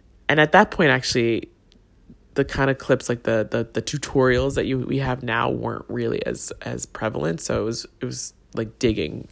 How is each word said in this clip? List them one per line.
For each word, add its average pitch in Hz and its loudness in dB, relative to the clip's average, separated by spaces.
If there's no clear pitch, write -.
and 147 4
at 151 6
that 196 6
point, 156 4
actually, 120 0
the 139 2
kind 139 0
of 131 -2
clips, - 0
like, 120 -2
the, 110 0
the, 117 -2
the - -2
tutorials 131 2
that - 0
you, 131 0
we 131 -2
have 127 -2
now 120 0
weren't 117 -4
really 117 -2
as, 60 -6
as - -6
prevalent. 151 -4
So 113 -2
it - -2
was, 113 -6
it - -4
was, 123 -8
like, 113 -6
digging 98 0